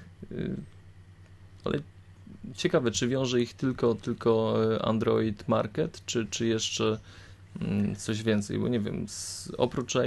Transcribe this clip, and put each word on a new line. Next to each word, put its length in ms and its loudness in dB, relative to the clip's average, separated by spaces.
y, 240 -4
ale 140 0
ciekawe, 360 2
czy 180 0
wiąże 320 2
ich 140 -2
tylko, 400 2
tylko, 600 2
y, 80 0
Android 680 2
Market, 580 0
czy, 200 0
czy 200 -2
jeszcze, 520 2
mm, 340 0
coś 260 -4
więcej, 360 2
bo 100 0
nie 120 2
wiem, 280 -4
z-, 500 -10
oprócz 360 0
I 120 4